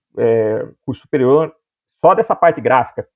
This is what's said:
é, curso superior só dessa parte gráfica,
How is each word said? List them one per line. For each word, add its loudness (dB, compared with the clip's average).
é, -2
curso -10
superior 0
só 4
dessa -2
parte 0
gráfica, -2